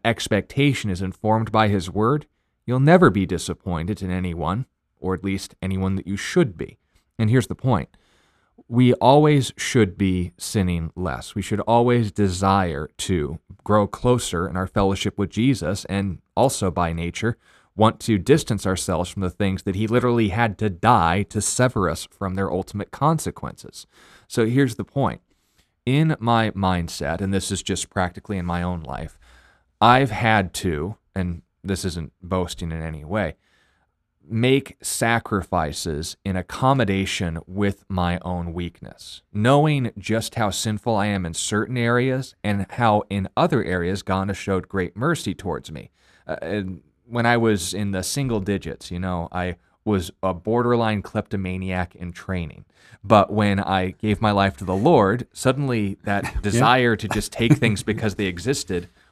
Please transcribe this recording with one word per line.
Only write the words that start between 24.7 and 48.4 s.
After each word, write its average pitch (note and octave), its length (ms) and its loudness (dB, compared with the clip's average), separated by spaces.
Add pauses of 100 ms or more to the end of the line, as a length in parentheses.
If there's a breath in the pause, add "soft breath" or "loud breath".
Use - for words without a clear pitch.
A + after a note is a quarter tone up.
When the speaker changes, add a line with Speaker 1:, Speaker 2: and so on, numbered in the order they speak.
Speaker 1:
the - 100 -8
point. A#2+ 360 -4 (640)
In D3+ 340 2
my A2+ 320 2
mindset, F2 720 -2
and F#2+ 120 -2
this F#2 180 -2
is F#2+ 120 -4
just - 260 -4
practically F#2 480 -4
in F2 80 -6
my F2 160 -2
own F2+ 200 -4
life, D2 360 -10 (640 soft breath)
I've B2 320 6
had G#2+ 440 2
to, E2+ 420 -4 (180)
and F2+ 280 -4 (200)
this F#2+ 220 -4
isn't E2 260 -6 (100)
boasting F2+ 520 -4
in D#2+ 80 -8
any D#2 240 -10
way, F2 300 -4 (920)
make B2+ 520 2
sacrifices F2 1400 -2
in F#2+ 100 -2
accommodation G2 1120 0
with G2 400 -2
my F2+ 360 -2
own F2 300 -6
weakness, - 680 -12 (120)
knowing C3+ 640 2
just A2 380 -4
how A2 140 0
sinful A2 460 -2
I G2+ 120 2
am G2 180 -2
in E2+ 80 -6
certain A2 440 -2
areas B2 640 0
and G2+ 280 0
how G#2+ 380 2
in G2 280 -2
other D3 260 2
areas F2+ 380 -2
God F#2+ 260 -2
has G2 100 -4
showed F#2+ 300 -2
great F#2 300 -4
mercy C3 360 -2
towards D#2 380 -8
me. C#2+ 200 -14 (340 soft breath)
Uh, - 160 -6
and F#2 400 -6 (240)
when A#2 200 -2
I A#2+ 120 4
was G#2 360 2
in G#2 180 -4
the F#2 120 -2
single B2 380 -2